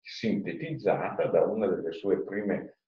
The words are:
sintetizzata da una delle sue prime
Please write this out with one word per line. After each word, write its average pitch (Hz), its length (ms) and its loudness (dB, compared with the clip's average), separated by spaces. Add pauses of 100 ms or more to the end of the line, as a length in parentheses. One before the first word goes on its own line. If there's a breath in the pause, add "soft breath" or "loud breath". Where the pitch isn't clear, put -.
sintetizzata 92 1200 -2
da 80 180 6
una 107 240 2
delle 82 240 0
sue 95 320 0
prime 101 540 -4 (100)